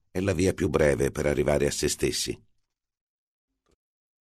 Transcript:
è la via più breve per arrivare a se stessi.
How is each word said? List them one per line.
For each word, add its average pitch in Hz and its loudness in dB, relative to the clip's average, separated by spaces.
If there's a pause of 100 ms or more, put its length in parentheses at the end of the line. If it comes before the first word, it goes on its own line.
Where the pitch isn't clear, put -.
(120)
è 92 -6
la 95 0
via 87 0
più - -2
breve 69 2
per 71 -4
arrivare 71 2
a 71 -2
se - -2
stessi. - -4 (1900)